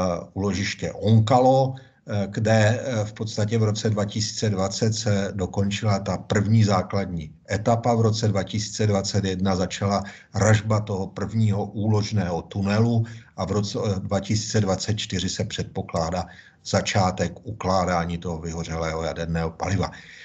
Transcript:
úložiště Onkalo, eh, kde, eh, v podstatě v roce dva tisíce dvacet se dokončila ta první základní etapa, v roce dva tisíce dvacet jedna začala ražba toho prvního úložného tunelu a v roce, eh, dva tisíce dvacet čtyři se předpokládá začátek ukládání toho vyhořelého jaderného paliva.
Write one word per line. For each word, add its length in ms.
úložiště 600
Onkalo, 840
eh, 560
kde, 520
eh, 220
v 80
podstatě 460
v 40
roce 280
dva 140
tisíce 460
dvacet 440
se 400
dokončila 640
ta 200
první 460
základní 680
etapa, 440
v 60
roce 280
dva 140
tisíce 440
dvacet 380
jedna 320
začala 480
ražba 460
toho 260
prvního 600
úložného 760
tunelu 600
a 80
v 80
roce, 260
eh, 220
dva 200
tisíce 400
dvacet 340
čtyři 340
se 160
předpokládá 840
začátek 640
ukládání 720
toho 200
vyhořelého 640
jaderného 480
paliva. 400